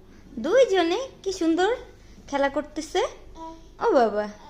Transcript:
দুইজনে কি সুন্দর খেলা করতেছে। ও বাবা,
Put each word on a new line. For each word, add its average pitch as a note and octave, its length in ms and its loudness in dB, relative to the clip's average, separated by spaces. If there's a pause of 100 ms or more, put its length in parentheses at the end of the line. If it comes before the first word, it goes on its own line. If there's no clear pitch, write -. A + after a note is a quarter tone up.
(380)
দুইজনে F#4 600 4 (240)
কি G4 100 -4
সুন্দর E4+ 380 2 (560)
খেলা C#4 220 0
করতেছে। D4+ 520 -4 (800)
ও - 140 0
বাবা, G#3 300 4 (260)